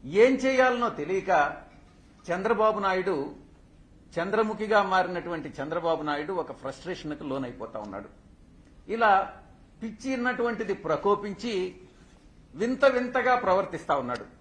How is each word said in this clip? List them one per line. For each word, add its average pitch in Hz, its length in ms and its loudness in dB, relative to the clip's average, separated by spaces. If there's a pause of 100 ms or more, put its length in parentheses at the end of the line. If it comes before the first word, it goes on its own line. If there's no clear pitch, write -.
ఏం 208 280 6 (120)
చేయాలనో 254 440 2 (120)
తెలియక 190 320 -2 (960)
చంద్రబాబు 214 500 2
నాయుడు, 185 380 0 (960)
చంద్రముఖిగా 214 680 2
మారినటువంటి 175 680 -2 (100)
చంద్రబాబు 160 440 -2
నాయుడు 151 300 -4
ఒక 165 200 -4
ఫ్రస్ట్రేషన్కు 151 720 -10
లోనైపోతా 131 640 -8
ఉన్నాడు. 104 220 -10 (800)
ఇలా 220 240 4 (720)
పిచ్చి 226 340 -8
ఉన్నటువంటిది 233 580 -2
ప్రకోపించి 202 760 0 (1000)
వింత 254 300 0
వింతగా 247 480 4 (120)
ప్రవర్తిస్తా 190 580 2
ఉన్నాడు. 123 240 -6 (140)